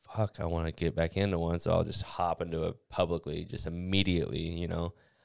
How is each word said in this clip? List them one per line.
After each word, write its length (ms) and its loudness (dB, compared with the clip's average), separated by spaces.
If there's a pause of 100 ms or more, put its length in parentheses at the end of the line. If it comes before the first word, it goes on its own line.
(160)
"Fuck, 240 -2
I 60 -2
wanna 260 0
get 240 -2
back 220 2
into 220 2
one." 180 2
So 140 0
I'll 120 6
just 200 -4
hop 360 -2
into 260 -2
a 80 -2
public 520 0
league 240 -6
just 160 -6
immediately, 760 2
you 260 -4
know. 260 -2 (320)